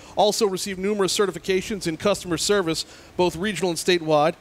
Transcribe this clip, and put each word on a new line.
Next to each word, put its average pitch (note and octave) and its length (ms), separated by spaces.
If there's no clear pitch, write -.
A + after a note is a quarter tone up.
Also G#3 320
received F#3 320
numerous G3 380
certifications F#3+ 680
in D#3+ 120
customer F3+ 400
service, F#3 480
both F3 180
regional F3+ 360
and D#3+ 60
statewide. D#3+ 640